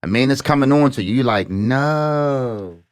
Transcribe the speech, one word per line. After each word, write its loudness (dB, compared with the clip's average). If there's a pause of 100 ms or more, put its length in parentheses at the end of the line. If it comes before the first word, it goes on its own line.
A -8
man 2
is 0
coming 2
on 4
to -6
you, -2
you're 2
like, 0
No. -2 (140)